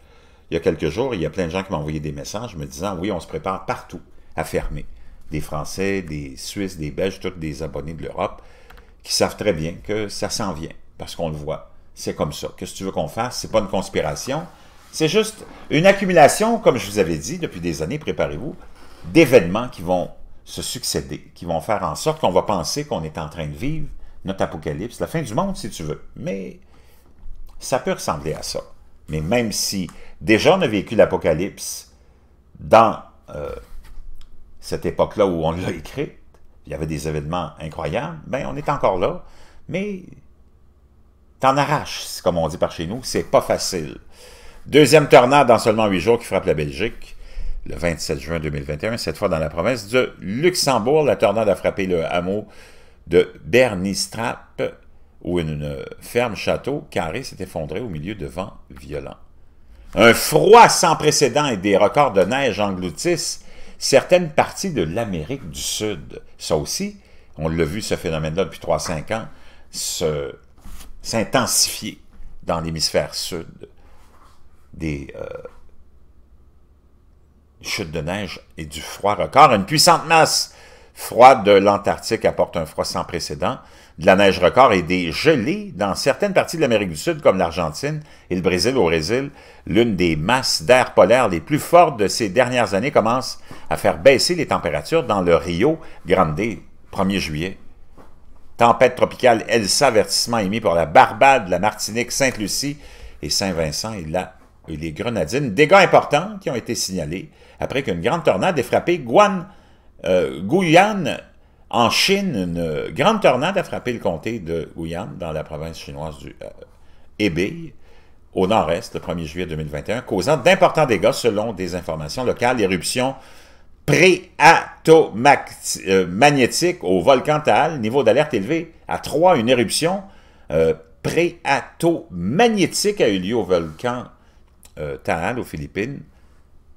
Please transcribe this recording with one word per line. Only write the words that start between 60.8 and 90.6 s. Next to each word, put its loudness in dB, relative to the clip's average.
précédent 2
et -2
des 4
records 4
de 4
neige 0
engloutissent -4
certaines 4
parties -2
de 0
l'Amérique -6
du -10
Sud. -8
Ça -2
aussi, -6
on -2
l'a 0
vu, -4
ce -4
phénomène-là, -2
depuis -12
trois, -2
cinq -8
ans, -6
se, -6
s'intensifier -2
dans -2
l'hémisphère -2
sud. -10
Des, -6
euh, -10
chutes -8
de -6
neige -8
et -10
du -14
froid -2
record. 6
Une 2
puissante 4
masse 2
froide 8
de 8
l'Antarctique 4
apporte -2
un -4
froid -6
sans -6
précédent, -6
de -4
la 8
neige 6
record 6
et 2
des -2
gelées 0
dans -2
certaines -2
parties 0
de -4
l'Amérique 2
du -8
Sud, -4
comme 4
l'Argentine -4
et -4
le 0
Brésil. 2
Au 4
Brésil, 0
l'une 2
des 2
masses -2